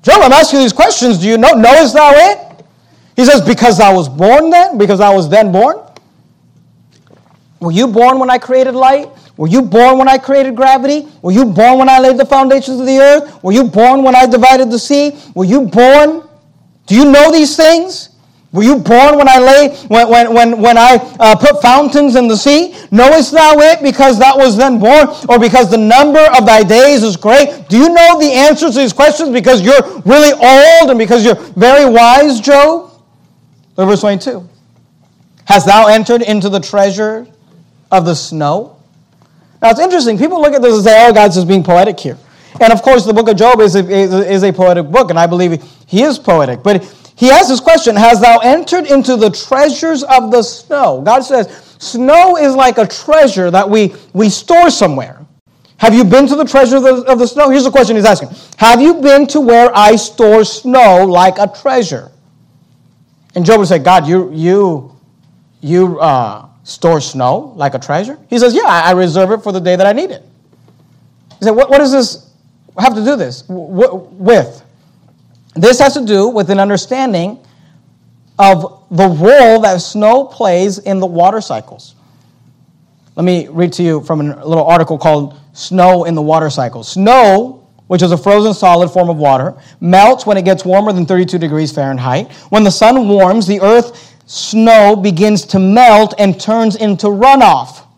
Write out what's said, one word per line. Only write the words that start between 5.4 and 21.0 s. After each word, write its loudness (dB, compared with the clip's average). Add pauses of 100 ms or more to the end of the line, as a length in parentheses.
born." 0 (1800)
Were -8
you -2
born 0
when -4
I 0
created -2
light? 0 (280)
Were -6
you 0
born 2
when 0
I 2
created -2
gravity? -2 (160)
Were -6
you 2
born 2
when 2
I 4
laid 2
the 2
foundations -2
of -6
the 0
earth? 2
Were -2
you 2
born 2
when 2
I 4
divided 2
the -6
sea? -4 (200)
Were -4
you 0
born? 2 (640)
Do -2
you 4
know 4
these 0
things? -2 (420)
Were -2
you 2
born 2
when 2
I 6
lay, 2 (100)
when, 0
when, 2
when, 0
when 2
I, 4 (240)